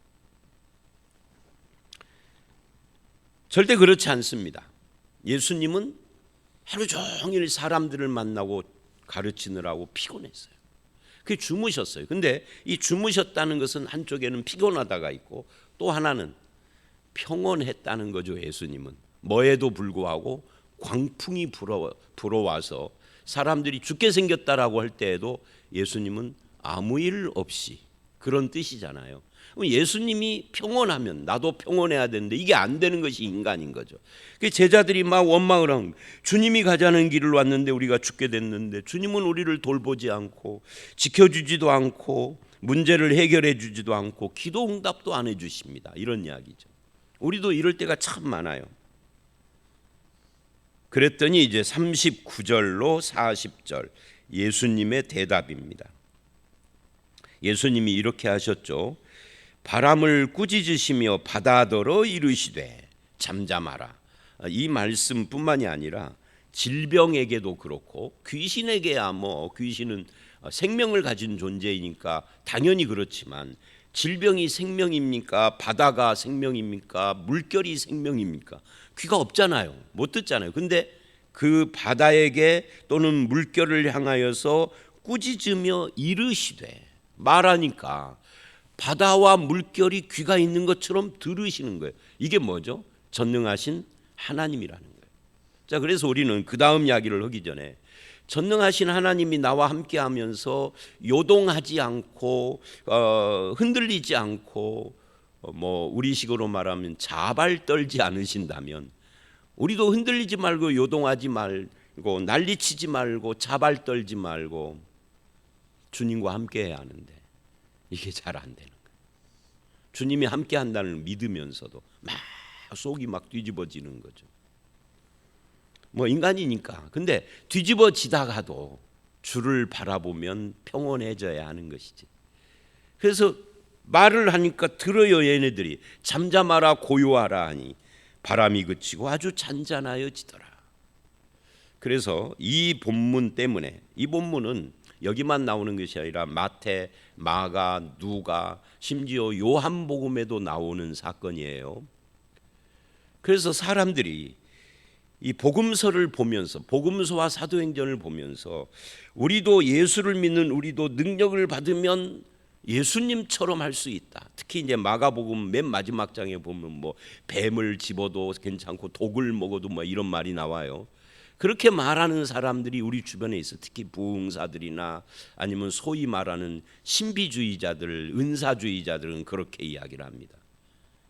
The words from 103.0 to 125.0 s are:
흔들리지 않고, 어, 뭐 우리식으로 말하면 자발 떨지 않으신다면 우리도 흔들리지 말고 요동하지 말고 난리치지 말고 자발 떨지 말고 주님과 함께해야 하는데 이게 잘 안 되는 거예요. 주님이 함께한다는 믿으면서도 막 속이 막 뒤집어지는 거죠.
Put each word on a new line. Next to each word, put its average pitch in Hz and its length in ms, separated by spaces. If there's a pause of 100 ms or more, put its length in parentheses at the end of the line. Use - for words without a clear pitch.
흔들리지 226 580
않고, 107 800 (480)
어, 82 80
뭐 85 360
우리식으로 120 600
말하면 90 500
자발 127 680
떨지 143 360
않으신다면 76 920 (640)
우리도 208 340
흔들리지 233 460
말고 165 360
요동하지 135 540
말고 98 960
난리치지 156 640
말고 117 480
자발 143 480
떨지 110 320
말고 80 640 (1120)
주님과 113 420
함께해야 107 440
하는데 67 360 (760)
이게 92 200
잘 90 280
안 64 180
되는 - 160
거예요. - 260 (920)
주님이 139 340
함께한다는 110 800
믿으면서도 80 800 (180)
막 - 160 (580)
속이 139 340
막 92 220
뒤집어지는 80 720
거죠. - 240 (1700)